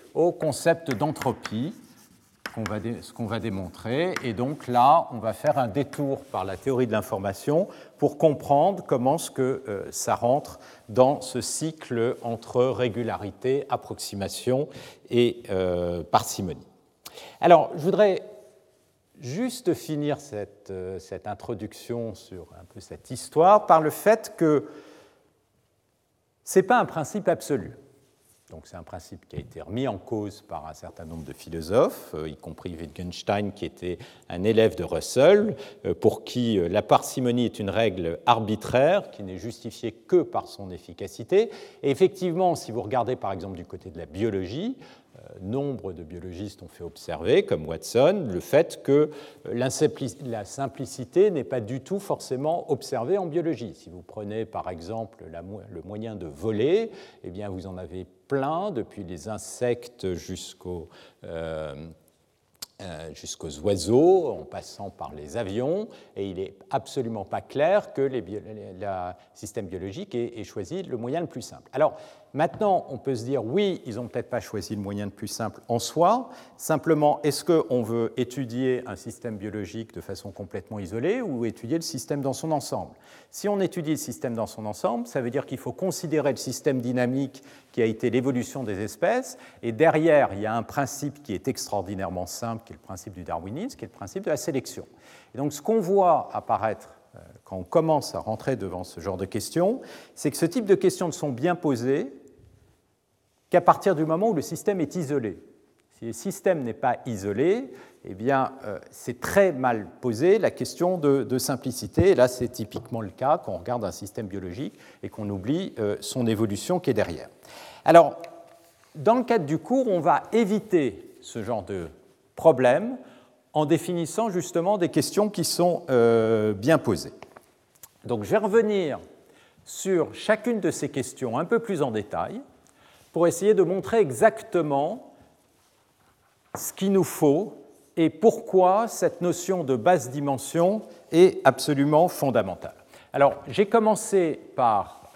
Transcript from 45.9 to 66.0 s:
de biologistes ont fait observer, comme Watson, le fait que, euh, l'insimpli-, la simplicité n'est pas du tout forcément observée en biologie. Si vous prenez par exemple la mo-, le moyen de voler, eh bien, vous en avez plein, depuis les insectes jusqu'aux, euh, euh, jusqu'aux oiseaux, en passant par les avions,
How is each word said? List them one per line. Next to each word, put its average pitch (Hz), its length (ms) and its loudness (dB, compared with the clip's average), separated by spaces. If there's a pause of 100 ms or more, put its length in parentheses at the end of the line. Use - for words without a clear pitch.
de 85 80 -14
biologistes 87 600 -12
ont 85 60 -18
fait - 160 -16
observer, 85 640 0
comme 78 200 -2
Watson, 131 640 2
le 87 100 -2
fait 165 420 2
que, 147 280 4 (360)
euh, - 80 -6
l'insimpli-, 131 720 -2
la 113 180 -6
simplicité 139 840 0
n'est 147 140 -2
pas 127 160 -4
du 117 200 -6
tout 196 200 -6
forcément 151 680 -4
observée 131 460 -2
en 196 80 0
biologie. 147 500 -4
Si - 140 -20
vous 87 140 -18
prenez 107 420 -8
par - 240 -8
exemple 92 640 -10
la 82 100 -14
mo-, 95 300 -14
le 98 120 -14
moyen 107 340 -10
de 87 100 -10
voler, 110 640 0 (340)
eh 92 60 -12
bien, 101 180 -10
vous 92 180 -10
en 92 120 -12
avez 90 280 -12 (220)
plein, 156 420 -2
depuis 104 340 -8
les 87 240 -12
insectes 110 840 -4
jusqu'aux, 87 760 -12 (360)
euh, 82 500 -8 (1080)
euh, 82 320 -12
jusqu'aux 73 460 -12
oiseaux, 120 680 4
en 85 160 -6
passant - 440 -14
par 76 240 -12
les 76 240 -10
avions, 123 500 -2 (300)